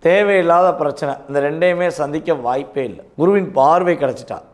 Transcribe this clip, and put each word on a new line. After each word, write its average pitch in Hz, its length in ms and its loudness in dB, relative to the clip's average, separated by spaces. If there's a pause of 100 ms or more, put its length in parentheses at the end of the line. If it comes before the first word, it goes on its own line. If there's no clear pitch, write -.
தேவையில்லாத 185 600 4 (140)
பிரச்சனை, 143 320 -4 (140)
இந்த 143 180 -2
ரெண்டையுமே 175 420 0 (120)
சந்திக்க 151 360 -2 (120)
வாய்ப்பே 135 420 -4
இல்லை. 87 140 -16 (180)
குருவின் 190 280 2 (100)
பார்வை 170 420 4
கிடைச்சிட்டா 123 380 -6 (140)